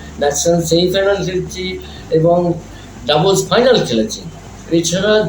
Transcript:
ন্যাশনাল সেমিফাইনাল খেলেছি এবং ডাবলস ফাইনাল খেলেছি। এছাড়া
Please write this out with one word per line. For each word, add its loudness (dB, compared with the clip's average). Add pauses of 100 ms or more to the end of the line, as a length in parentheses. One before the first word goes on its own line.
(200)
ন্যাশনাল 2
সেমিফাইনাল 0
খেলেছি -6 (320)
এবং 4 (540)
ডাবলস 2
ফাইনাল 4
খেলেছি। -2 (500)
এছাড়া 2